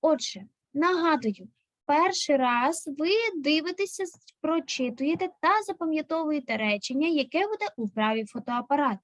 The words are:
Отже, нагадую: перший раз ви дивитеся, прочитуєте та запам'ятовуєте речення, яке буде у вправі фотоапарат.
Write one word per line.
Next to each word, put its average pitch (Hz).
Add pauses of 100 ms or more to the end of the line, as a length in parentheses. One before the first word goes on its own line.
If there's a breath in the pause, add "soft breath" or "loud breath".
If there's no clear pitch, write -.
Отже, 311 (320)
нагадую: 311 (360)
перший 330
раз 254 (140)
ви 311 (260)
дивитеся, 330 (380)
прочитуєте 311 (120)
та 392
запам'ятовуєте 311
речення, 214
яке 320
буде 415 (120)
у 233
вправі 220
фотоапарат. 240